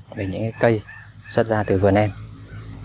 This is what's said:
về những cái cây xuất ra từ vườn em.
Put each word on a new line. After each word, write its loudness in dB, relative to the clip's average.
về -6
những -4
cái -4
cây 4
xuất 0
ra 2
từ 2
vườn 6
em. 4